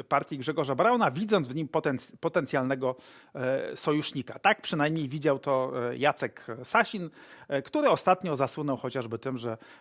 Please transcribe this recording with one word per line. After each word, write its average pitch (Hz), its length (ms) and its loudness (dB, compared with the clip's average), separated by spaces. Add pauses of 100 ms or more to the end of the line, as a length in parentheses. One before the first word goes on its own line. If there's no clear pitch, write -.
partii 139 300 0
Grzegorza 139 360 -2
Brauna, 214 360 4
widząc 180 380 2
w 127 60 -8
nim 156 140 -4
potenc-, 151 520 0
potencjalnego, 131 760 0 (380)
e, 131 420 -2
sojusznika. 147 640 -2
Tak 208 240 4
przynajmniej 156 460 0
widział 143 300 0
to, 135 340 0 (180)
e, 127 60 -6
Jacek 135 500 0 (180)
Sasin, 202 460 0 (380)
e, 139 140 0
który 294 260 2
ostatnio 185 480 4
zasłynął 135 400 -2
chociażby 117 420 -6
tym, 131 200 -6
że 113 200 -6 (220)